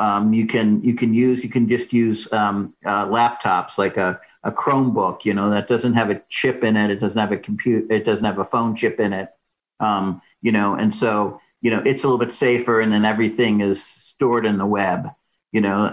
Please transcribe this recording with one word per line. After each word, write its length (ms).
um, 320
you 140
can, 360
you 120
can 200
use. 300
You 60
can 180
just 240
use, 400
um, 420
uh, 220
laptops 720
like 180
a, 220
a 80
Chromebook, 720
you 100
know, 160
that 180
doesn't 260
have 160
a 100
chip 340
in 120
it. 140
It 80
doesn't 200
have 120
a 60
compute-, 560
it 120
doesn't 200
have 160
a 40
phone 300
chip 240
in 140
it. 180
Um, 420
you 80
know, 240
and 200
so, 460
you 100
know, 140
it's 200
a 20
little 120
bit 140
safer, 480
and 100
then 140
everything 560
is 240
stored 640
in 100
the 80
web, 440
you 80
know, 320